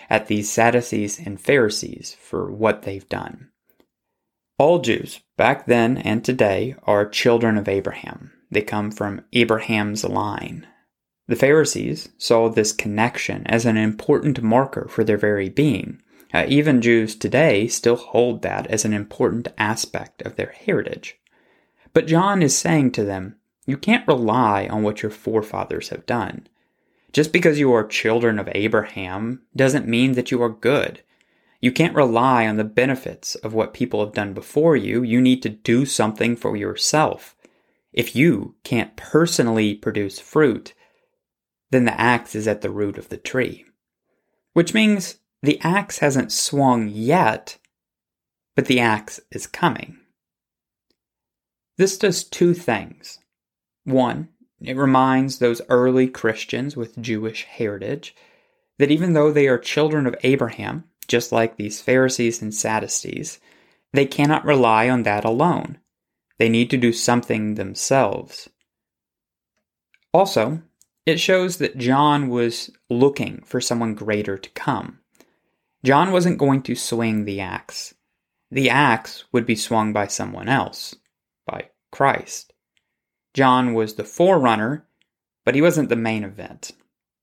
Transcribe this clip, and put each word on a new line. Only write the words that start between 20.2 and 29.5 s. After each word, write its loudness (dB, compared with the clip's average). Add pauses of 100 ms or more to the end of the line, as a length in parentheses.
of -10
their -6 (100)
heritage. -4 (760)
But 4
John 2
is 2
saying 2
to -2
them, -6 (320)
"You -4
can't 0
rely 2
on -4
what -2
your -4
forefathers -6
have -12
done. -6 (640)
Just 0
because 4
you 4
are 4
children 0
of -6
Abraham -2 (140)